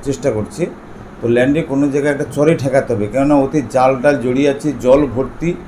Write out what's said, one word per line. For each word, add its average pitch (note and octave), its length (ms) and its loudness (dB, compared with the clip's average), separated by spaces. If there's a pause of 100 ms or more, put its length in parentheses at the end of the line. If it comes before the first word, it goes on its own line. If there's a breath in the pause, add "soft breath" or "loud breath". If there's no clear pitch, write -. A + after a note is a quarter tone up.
চেষ্টা C3 280 -2
করছে। G#2+ 340 -6 (560)
তো A#2+ 60 -4
ল্যান্ডে C3 340 2
কোনো C#3 300 0
জায়গায় C#3+ 220 0
একটা C#3+ 200 -4
চরে D3+ 220 4
ঠেকাতে C#3 380 0
হবে, G#2 140 -2
কেননা C#3 280 2
ওতে C#3 260 2 (100)
জাল C3 300 2
টাল C#3 200 2
জড়িয়ে B2+ 280 2
আছে, C#3 320 -2
জল C3+ 240 4
ভর্তি। C3+ 480 -4 (140)